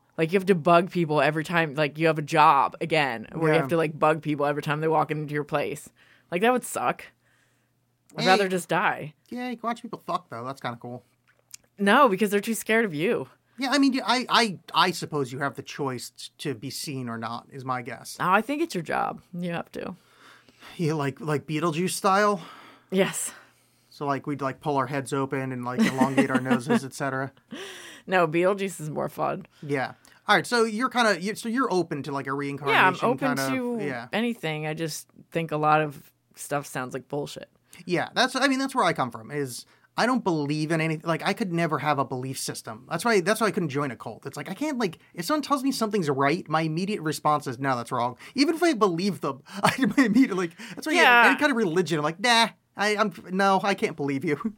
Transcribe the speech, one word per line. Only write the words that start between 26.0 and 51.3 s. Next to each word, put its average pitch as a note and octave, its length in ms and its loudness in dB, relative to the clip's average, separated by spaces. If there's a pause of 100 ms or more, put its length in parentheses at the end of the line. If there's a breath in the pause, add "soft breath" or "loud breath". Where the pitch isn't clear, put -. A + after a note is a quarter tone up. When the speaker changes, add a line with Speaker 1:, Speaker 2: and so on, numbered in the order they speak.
Speaker 2:
our B2+ 80 2
noses, C3 440 0
Speaker 1:
<laughs> - 20 -8
Speaker 2:
et C3 80 -12
cetera. C3 400 -4 (720 loud breath)
Speaker 1:
No, F3+ 200 4
Beetlejuice F#3 520 0
is D#3 100 -8
more C#3 200 -4
fun. D3 360 -4 (160)
Speaker 2:
Yeah. C3+ 320 -4 (340 soft breath)
All G#3+ 80 6
right, D#3+ 120 2
so A#3 160 2
you're A3+ 260 0
kinda, A3+ 320 2
you, G3+ 140 -4
so - 140 -8
you're A#3+ 220 0
open E3+ 320 0
to, C#3+ 100 -8
like, C#3 140 -4
a C3+ 60 -2
reincarnation C#3+ 480 0
Speaker 1:
Yeah, F#3+ 60 8
I'm F#3 240 0
open C4+ 240 0
Speaker 2:
kind - 40 -2
of, C4+ 100 0 (300)
Speaker 1:
to D3 60 -4
Speaker 2:
yeah. B2+ 280 -6
Speaker 1:
anything. D#3+ 540 -2
I D#3 60 -2
just D#3+ 340 -6 (240)
think E3 200 -4
a D3+ 60 -2
lot D3+ 240 4
of - 300 -6 (240)
stuff C#3+ 300 -6
sounds B2+ 280 -8
like B2+ 160 -10
bullshit. - 400 -8 (360 loud breath)
Speaker 2:
Yeah, D#3+ 280 0
that's, A#3+ 240 2
I B3+ 100 4
mean, C4+ 120 2
that's C4+ 160 -4
where A3+ 100 2
I E3 80 4
come B2+ 180 -2
from, A2+ 200 -14
is C#3 340 -6 (320 soft breath)
I F#3 80 2
don't B3 180 2
believe D3+ 480 0
in D#3+ 100 2
any, D#3+ 220 0
like, D#3+ 220 -2
I G3 80 0
could G3+ 180 -4
never E3 280 0
have C#3+ 200 0
a C3+ 60 0
belief C3 340 -8
system. A#2 500 -10
That's E3 140 -4
why, A3+ 180 4
that's G#3 200 0
why A3 60 2
I F3+ 40 0
couldn't E3 180 -2
join C#3 220 -2
a A2+ 60 -10
cult. - 280 -12
It's C#3 120 -10
like, C#3+ 120 -10
I F#3+ 40 -8
can't, D4 240 -6
like, G#3 220 -2 (140 soft breath)
if E3+ 120 -8
someone D4+ 160 0
tells C4+ 220 -2
me C4+ 100 0
something's G#3 360 0
right, C#3 380 2
my D#3 140 0
immediate E3 400 -2
response D3+ 460 0
is, B2 120 -6
"No, C3+ 160 0
that's A#2 160 -6
wrong." B2 240 0 (180 loud breath)
Even D#4 220 2
if D#4+ 80 -4
I E4 100 4
believe F#3+ 480 0
them, C#3 200 -4 (100)
<laughs> G3 120 -6
I, B3+ 220 2 (120)
my C4+ 80 6
immediate, G#3+ 320 4
like, F3 140 -2 (240 loud breath)
that's - 120 -10
why D#4 60 0
Speaker 1:
Yeah. B3+ 340 8
Speaker 2:
any F#3 120 6